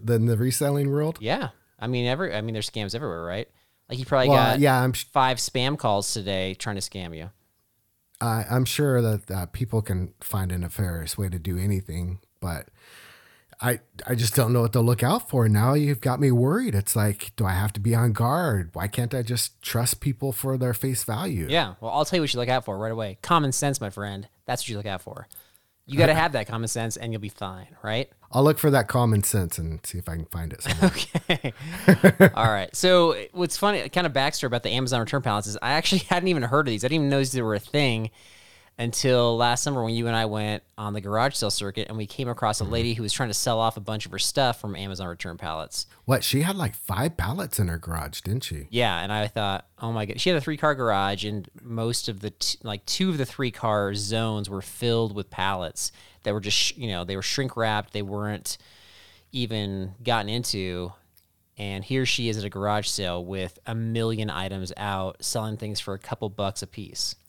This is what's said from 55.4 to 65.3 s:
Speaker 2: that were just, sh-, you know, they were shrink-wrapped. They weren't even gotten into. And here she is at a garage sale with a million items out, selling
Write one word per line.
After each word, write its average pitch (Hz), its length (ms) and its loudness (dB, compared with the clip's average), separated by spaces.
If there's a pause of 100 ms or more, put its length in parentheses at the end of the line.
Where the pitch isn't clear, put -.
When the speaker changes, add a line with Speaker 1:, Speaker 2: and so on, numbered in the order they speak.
Speaker 2:
that 104 100 0
were 107 80 -2
just, 101 160 0
sh-, - 180 2
you 120 140 -6
know, 90 140 -4
they 95 120 -6
were 95 60 -4
shrink-wrapped. 113 720 -2
They 107 80 -4
weren't 104 560 -6 (720)
even 101 640 -4 (100)
gotten 117 260 0
into. 92 640 -4 (640)
And 98 260 -6
here 131 240 0
she 120 220 0
is 107 100 -2
at 101 40 -4
a 101 60 -4
garage 101 380 -2
sale 87 360 -4
with 92 440 -6
a 117 80 -4
million 113 560 -2
items 92 460 -6
out, 95 460 -6
selling 110 340 -4